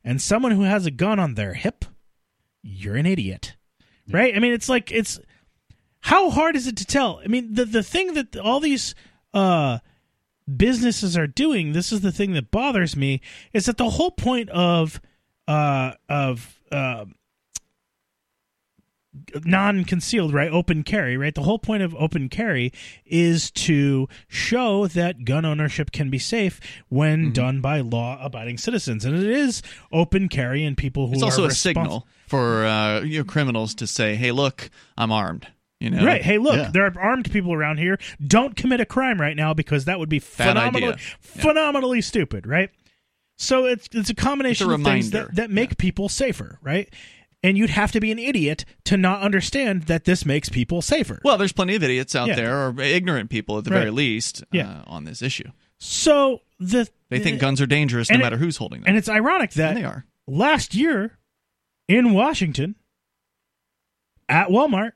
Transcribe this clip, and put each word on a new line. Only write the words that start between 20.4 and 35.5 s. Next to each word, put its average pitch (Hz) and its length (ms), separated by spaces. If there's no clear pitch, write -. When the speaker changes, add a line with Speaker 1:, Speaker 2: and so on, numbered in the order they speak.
Speaker 1:
open 165 320
carry, 131 340
right? 147 160
The 151 80
whole 196 160
point 214 240
of 165 140
open 151 340
carry 143 420
is 170 460
to 139 560
show 220 600
that 170 380
gun 143 180
ownership 151 480
can 139 200
be 135 80
safe 208 400
when 156 380
Speaker 2:
Mm-hmm. 143 60
Speaker 1:
done 127 300
by 143 200
law-abiding 120 760
citizens. 127 460
And 143 120
it 190 100
is 262 340
open 175 380
carry 135 340
and 143 140
people 135 300
who 120 60
Speaker 2:
It's 135 100
also 190 220
Speaker 1:
are - 20
Speaker 2:
a 135 40
signal 165 500
Speaker 1:
respons- - 280
Speaker 2:
for, 117 360
uh, 107 360
you 156 180
know, 139 40
criminals 117 520
to 113 120
say, 107 280
"Hey, 123 160
look, 131 380
I'm 113 140
armed." 95 360